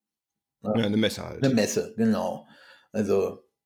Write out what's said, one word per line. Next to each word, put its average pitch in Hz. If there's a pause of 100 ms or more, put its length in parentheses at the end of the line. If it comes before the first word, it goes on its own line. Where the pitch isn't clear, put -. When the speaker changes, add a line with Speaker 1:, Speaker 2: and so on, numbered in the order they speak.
(640)
Speaker 1:
Ne? 104
Speaker 2:
Ja, 113
eine 104
Messe 101
halt. 82
Speaker 1:
Eine 131
Messe, 101
genau. 92 (460)
Also, 98 (220)